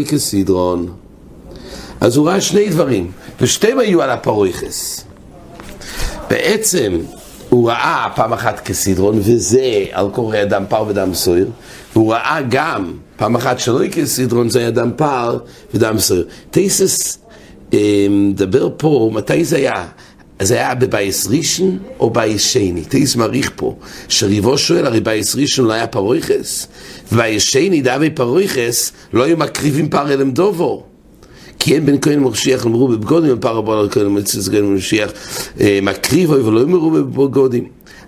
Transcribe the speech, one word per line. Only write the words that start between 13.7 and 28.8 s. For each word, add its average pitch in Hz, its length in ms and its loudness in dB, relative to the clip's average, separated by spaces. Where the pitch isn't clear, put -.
כסדרון, 120 580 0
זה 120 100 2
היה 117 120 -2
דם 117 240 0
פר 123 420 -2
ודם 110 260 0
סויר. 90 280 0
תוספות, - 680 0
אה, 104 360 4
מדבר 101 680 2
פה, 131 360 2
מתי 147 320 0
זה 165 120 0
היה? 113 280 -2
אז 98 80 -2
זה 117 60 2
היה 127 220 -2
בבייס 107 520 -2
ראשון 165 500 0
או 120 100 2
בייס 107 320 0
שני? 90 420 0
תוספות 135 320 0
מעריך 113 400 -2
פה, - 200 -6
שריבו 107 500 2
שואל, 170 280 0
הרי 113 140 2
בייס 107 360 -2
ראשון 135 300 0
לא 110 80 2
היה 113 140 -2
פרויכס, - 800 -2
ובייס 110 320 2
שני 160 380 2
דאבי 135 280 2
פרויכס, 131 840 0